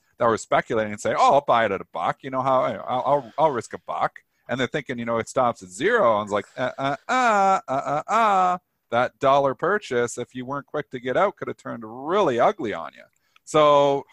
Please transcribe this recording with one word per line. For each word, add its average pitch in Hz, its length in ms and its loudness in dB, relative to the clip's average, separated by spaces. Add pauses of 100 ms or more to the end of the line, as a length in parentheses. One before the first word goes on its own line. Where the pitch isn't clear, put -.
(180)
that - 80 0
were 113 140 2
speculating 113 540 -2
and 104 60 -12
say, 113 140 -2
"Oh, 233 220 4
I'll 139 100 2
buy 117 200 2
it 101 60 0
at 92 100 -4
a - 120 -18
buck. 92 300 -6
You 135 80 -10
know 131 100 -4
how 131 200 2
I, 139 160 -2
I'll, 123 280 -4
I'll, 131 320 0
I'll 156 140 2
risk 113 240 -6
a 92 100 -10
buck." 85 380 -6 (260)
And 123 100 -4
they're 127 60 0
thinking, 135 320 -6
you 117 80 -8
know, 117 140 -2
it 107 100 -6
stops 123 320 0
at 92 80 -18
zero. 127 480 2
I 104 60 0
was 101 80 -10
like, 101 140 -2 (120)
"Uh, 127 220 -4
uh, 139 160 -2 (120)
uh, 214 600 2
uh, 139 400 -2
uh, - 40 -4
uh." 190 460 2 (340)
That 120 280 0
dollar 139 360 2
purchase, 135 600 -2
if 123 180 -10
you 127 100 -10
weren't 135 220 -10
quick 151 240 -8
to 127 80 -10
get 127 180 -4
out, 190 200 2
could - 100 -10
have 123 100 -8
turned 120 280 -14
really 135 540 -2
ugly 143 340 0
on 80 200 -10
you. 53 100 -20 (400)
So 143 680 4